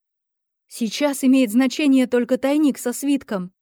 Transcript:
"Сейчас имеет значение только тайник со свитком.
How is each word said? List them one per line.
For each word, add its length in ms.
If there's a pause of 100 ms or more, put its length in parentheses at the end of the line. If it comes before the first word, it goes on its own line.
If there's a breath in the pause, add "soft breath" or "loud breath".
(680)
"Сейчас 560
имеет 280
значение 540
только 320
тайник 400
со 160
свитком. 680